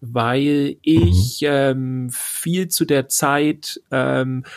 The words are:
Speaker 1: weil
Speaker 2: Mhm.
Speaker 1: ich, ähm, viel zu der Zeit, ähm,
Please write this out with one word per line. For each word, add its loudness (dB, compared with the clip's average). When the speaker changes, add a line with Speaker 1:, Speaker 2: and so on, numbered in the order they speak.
Speaker 1:
weil 0
Speaker 2:
Mhm. -20
Speaker 1:
ich, 4
ähm, 0
viel -4
zu -4
der 0
Zeit, -2
ähm, -2